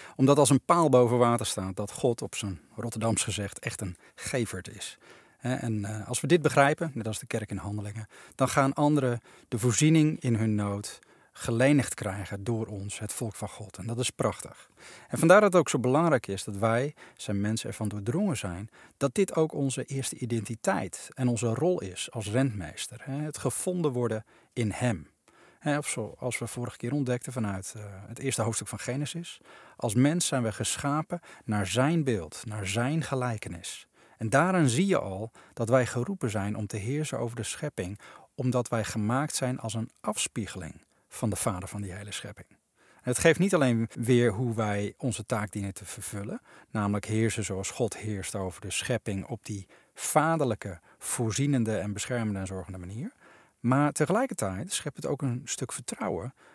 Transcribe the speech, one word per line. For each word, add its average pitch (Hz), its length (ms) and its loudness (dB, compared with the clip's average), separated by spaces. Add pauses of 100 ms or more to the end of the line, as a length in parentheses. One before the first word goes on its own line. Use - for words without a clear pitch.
(160)
Omdat 139 220 8
als 143 120 8
een 135 140 6
paal 170 240 6
boven 123 300 8
water 120 280 4
staat 95 300 -4
dat 104 160 -6
God, 120 300 0
op 107 120 -8
zijn 98 260 -6 (160)
Rotterdams 113 480 0
gezegd, 98 340 -6
echt - 220 -8
een 92 160 -6 (180)
geverd 104 540 -4
is. - 300 -14 (400)
Hè, 123 160 -2
en, 113 300 -2
eh, 107 240 -8
als 123 120 -2
we 147 60 -4
dit 160 160 6
begrijpen, 147 520 4
net 110 120 -4
als 110 120 -4
de - 80 -10
kerk 110 240 -4
in 101 60 -6
Handelingen, 104 500 -6 (280)
dan 131 140 2
gaan 139 240 4
anderen 139 480 4 (280)
de 120 100 -2
voorziening 151 600 4
in 123 140 2
hun 110 200 2
nood 101 440 -4 (400)
gelenigd 127 560 4
krijgen 98 500 -6
door 113 220 0
ons, 101 320 -8
het 107 140 -6
volk 110 220 -4
van 104 140 -8
God. - 280 -14
En 92 100 -6
dat 117 120 -4
is 123 120 0
prachtig. - 600 -4 (380)
En 127 100 -2
vandaar 180 220 10
dat 202 120 6
het 180 80 8
ook 139 80 2
zo 147 100 0
belangrijk 135 480 4
is 98 180 -4
dat 101 120 -6
wij, 113 380 2 (220)
zijn 101 240 -2
mensen, 110 280 0
ervan 107 200 -4
doordrongen 120 480 0
zijn 95 320 -6 (280)
dat - 180 0
dit 196 200 2
ook 160 180 4
onze 135 320 -2
eerste - 340 -4
identiteit 117 960 -2
en 127 140 0
onze 117 260 0
rol 170 260 0
is 92 300 -8
als 104 200 -6
rentmeester. 110 720 -2
Hè, 139 180 -6
het 151 160 -8
gevonden 160 540 0
worden 113 320 -2 (280)
in 113 180 0
hem. 104 380 -2 (500)
Hè, 147 200 0
of 147 100 -6
zoals 117 500 -6
we 117 80 -6
vorige 120 300 -6
keer 120 160 -4
ontdekten 127 400 -2
vanuit, 101 440 -4
eh, 104 100 -12
het 98 320 -14
eerste 131 240 -2
hoofdstuk 110 260 -2
van 107 100 -8
Genesis. 143 640 -6 (360)
Als 110 180 -2
mens 147 320 4
zijn 131 160 0
we 113 100 0
geschapen 151 680 -4 (240)
naar 104 220 0
zijn 139 380 2
beeld, 95 400 -2
naar 104 220 -6
zijn 123 360 0
gelijkenis. 120 840 -6 (320)
En 110 100 -2
daarin 160 400 6
zie 143 180 4
je 190 120 4
al 101 320 -4 (220)
dat 113 160 -2
wij 123 180 6
geroepen 127 440 -2
zijn 101 260 -2
om 104 100 -4
te 110 100 -8
heersen 127 420 -4
over 117 180 -4
de 113 60 -4
schepping, 104 560 -6 (360)
omdat 123 340 0
wij 110 160 0
gemaakt 117 500 -2
zijn 131 240 -2
als - 160 -6
een 113 160 -4 (100)
afspiegeling - 840 -6 (320)
van 113 140 0
de 98 60 0
vader 98 320 -2
van 104 140 -6
die 92 100 -8
hele 101 200 -12
schepping. - 340 -12 (600)
En 127 60 2
het - 60 2
geeft 160 200 6
niet 190 160 2
alleen 120 400 4
weer 120 380 4
hoe 117 220 -2
wij 104 420 -2
onze 110 300 -4
taak 107 260 -2
dienen 98 220 -4
te - 100 -12
vervullen, - 560 -8 (300)
namelijk 104 340 0
heersen 110 400 0
zoals 95 260 -6
God - 260 -2
heerst 98 380 -6
over 95 260 -6
de 98 100 -8
schepping 107 560 -2
op - 180 -10
die 101 240 -8 (260)
vaderlijke, 147 840 0 (180)
voorzienende 117 800 0
en 101 140 -2
beschermende 110 460 -2
en 95 80 -4
zorgende 95 320 -8
manier. 107 340 -8 (480)
Maar 139 320 2
tegelijkertijd 170 800 -2
schept - 240 -6
het - 100 -10
ook 143 160 -2
een 127 220 -2
stuk - 280 -8
vertrouwen 101 600 -6 (200)